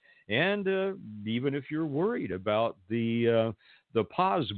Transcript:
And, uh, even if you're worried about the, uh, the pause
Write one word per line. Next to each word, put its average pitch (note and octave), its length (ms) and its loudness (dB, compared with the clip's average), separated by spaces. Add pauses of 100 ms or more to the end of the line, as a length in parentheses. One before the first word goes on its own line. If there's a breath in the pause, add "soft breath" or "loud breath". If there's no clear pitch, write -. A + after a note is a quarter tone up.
(280 soft breath)
And, F#3 400 0
uh, F#3+ 240 0 (320)
even B2 300 0
if C#3 160 -6
you're D#3 160 -2
worried D#3 460 -2
about G#2+ 440 0 (120)
the, A#2 400 2
uh, A2+ 240 4 (420 soft breath)
the A2 100 4
pause F3+ 540 0